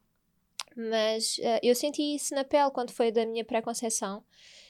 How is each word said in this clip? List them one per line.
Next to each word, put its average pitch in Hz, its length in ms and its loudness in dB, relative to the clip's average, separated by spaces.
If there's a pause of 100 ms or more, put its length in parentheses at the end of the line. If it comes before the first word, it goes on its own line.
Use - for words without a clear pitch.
(760)
mas, 220 680 0
ah, 226 200 2
eu 240 120 6
senti 294 400 -2
isso - 180 -6
na 269 100 0
pele 277 280 4
quando 247 200 -6
foi 233 200 2
da 226 140 2
minha 226 200 -4
pré-conceição, 226 800 -4 (460)